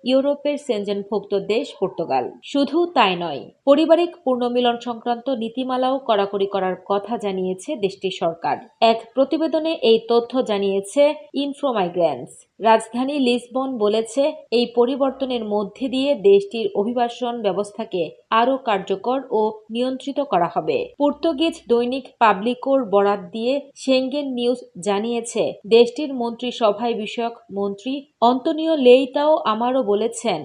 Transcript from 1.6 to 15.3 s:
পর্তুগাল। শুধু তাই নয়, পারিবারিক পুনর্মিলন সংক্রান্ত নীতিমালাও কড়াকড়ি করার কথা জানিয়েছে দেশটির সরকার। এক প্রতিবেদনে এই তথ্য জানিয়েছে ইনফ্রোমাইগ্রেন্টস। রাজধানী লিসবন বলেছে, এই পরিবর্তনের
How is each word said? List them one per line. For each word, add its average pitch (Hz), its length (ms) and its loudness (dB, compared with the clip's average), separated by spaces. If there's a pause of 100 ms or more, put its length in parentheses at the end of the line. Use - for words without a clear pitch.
পর্তুগাল। 143 500 -2 (200)
শুধু 277 340 0 (160)
তাই 208 220 2
নয়, 156 260 -6 (220)
পারিবারিক 320 480 6 (100)
পুনর্মিলন 247 580 0
সংক্রান্ত 240 460 -6 (120)
নীতিমালাও 254 680 -2
কড়াকড়ি 196 440 0
করার 185 280 -2 (100)
কথা 202 300 -2
জানিয়েছে 190 600 -4
দেশটির 196 420 -4
সরকার। 165 380 -2 (240)
এক 226 180 4 (140)
প্রতিবেদনে 311 600 0 (100)
এই 226 160 4 (100)
তথ্য 233 240 0 (100)
জানিয়েছে 196 600 0 (320)
ইনফ্রোমাইগ্রেন্টস। 180 1000 -2 (280)
রাজধানী 233 600 2
লিসবন 247 480 0 (100)
বলেছে, 220 440 0 (280)
এই 233 240 2
পরিবর্তনের 254 680 0